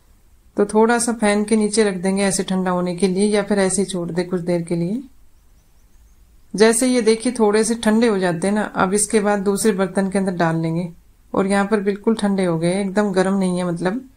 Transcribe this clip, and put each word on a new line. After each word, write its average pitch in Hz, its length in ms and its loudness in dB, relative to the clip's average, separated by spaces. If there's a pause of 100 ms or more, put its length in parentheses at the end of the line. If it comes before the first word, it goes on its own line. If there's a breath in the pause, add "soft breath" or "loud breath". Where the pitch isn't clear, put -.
(580)
तो 202 80 2
थोड़ा 220 340 2
सा 233 140 -2
फैन 208 300 0
के 220 120 0
नीचे 214 280 2
रख 196 120 0
देंगे 190 280 -2
ऐसे 196 200 0
ठंडा 185 280 -2
होने 180 240 -2
के 190 120 0
लिए, 190 200 0
या 208 160 0
फिर 202 160 0
ऐसे 190 220 0
ही 185 60 -2
छोड़ 175 220 -6
दें 175 180 -4
कुछ 180 140 -4
देर 175 200 -2
के 170 140 -6
लिए। 180 260 -4 (1500)
जैसे 226 340 4
ये 247 160 2
देखिए, 226 300 2
थोड़े 214 300 2
से 226 120 -2
ठंडे 226 320 2
हो 202 120 2
जाते 175 280 0
हैं 202 80 0
ना, 208 200 -2
अब 190 180 0
इसके 208 280 0
बाद 208 200 0
दूसरे 202 320 0
बर्तन 190 360 -2
के 196 80 -2
अंदर 190 180 -2
डाल 165 260 0
लेंगे। 165 280 -4 (440)
और 196 140 0
यहाँ 196 180 0
पर 208 160 0
बिल्कुल 202 340 -2
ठंडे 196 300 0
हो 165 140 0
गए, 175 220 0
एकदम 202 320 0
गर्म 190 240 2
नहीं 185 200 0
है 180 100 -2
मतलब। 180 500 -4